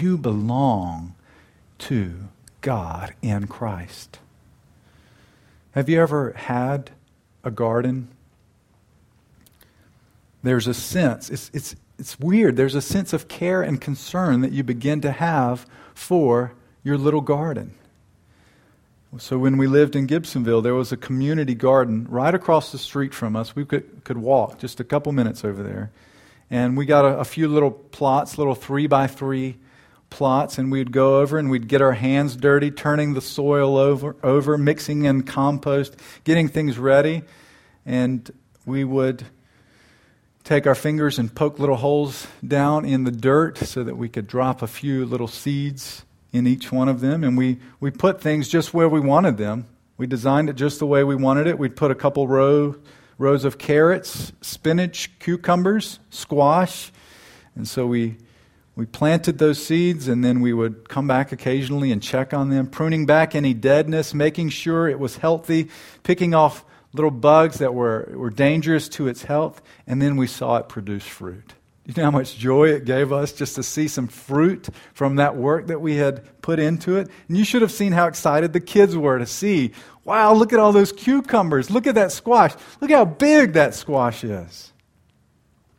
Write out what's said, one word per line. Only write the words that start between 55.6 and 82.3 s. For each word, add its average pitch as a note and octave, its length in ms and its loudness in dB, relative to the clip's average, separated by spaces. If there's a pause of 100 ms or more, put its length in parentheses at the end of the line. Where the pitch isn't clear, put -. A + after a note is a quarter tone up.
squash. D3+ 800 0 (640)
And A2 140 -10
so B2+ 180 -2
we, A#2 300 -2 (580)
we A#2 100 -6
planted D#3+ 540 0
those D3+ 260 2
seeds, E3 440 0
and B2 160 0
then B2 160 2
we A#2+ 120 2
would A2+ 360 -4
come C#3 180 -4
back C3+ 240 0
occasionally C3+ 640 -2
and G2+ 100 -2
check C3 320 -4
on C#3 140 -2
them, C3+ 180 0
pruning D#3 400 -4
back D#3 300 4
any C#3 180 0
deadness, D3 580 2
making D3+ 360 0
sure E3 400 -2
it C3 100 -4
was C3+ 200 -6
healthy, D#3+ 500 0 (340)
picking F3 320 0
off D3+ 300 4 (300)
little D#3 160 2
bugs D3+ 480 4
that C3 140 -2
were, A#2 420 -2
were B2+ 140 -8
dangerous D3 580 0
to C#3 220 -4
its A#2+ 140 -8
health, - 400 -4 (240)
and B2+ 140 -2
then C#3+ 160 2
we B2+ 100 2
saw A#2+ 320 -2
it - 100 -6
produce G2+ 360 -10
fruit. - 500 -16 (320)
You - 100 -14
know E3 80 0
how D3 60 4
much C#3 260 -2
joy C3 320 4
it C#3+ 160 0
gave C3 300 0
us C#3+ 180 -4
just - 240 -8
to C3 60 -8
see D3+ 260 -4
some B2+ 200 -6
fruit D#3+ 600 0 (240)
from C#3 240 -2
that C#3+ 180 2
work D3 340 -2
that D#3+ 120 -6
we D#3 160 -2
had C#3 460 -4
put D#3+ 160 -2
into E3 400 0
it? F#3+ 100 -4 (200)
And E3 100 -2
you G#3+ 60 4
should A#3+ 180 2
have G#3+ 100 2
seen G3+ 200 -2
how E3+ 160 4
excited D#3 440 0
the F3 80 0
kids G3+ 340 6
were C#3+ 240 2
to A#2+ 80 -4
see, D#3+ 460 -2 (320)
"Wow, A3 300 6
look A3 180 4
at A3+ 80 6
all G#3 120 6
those G3+ 200 6
cucumbers. G3 800 0
Look A3+ 160 0
at C4 80 2
that G3 180 2
squash. A3 400 4 (280)